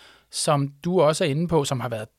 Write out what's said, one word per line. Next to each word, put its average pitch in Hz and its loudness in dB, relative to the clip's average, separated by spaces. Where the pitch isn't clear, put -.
som 139 0
du 175 2
også 156 2
er 160 0
inde 160 -2
på, 160 2
som 131 -4
har 123 -8
været 107 -8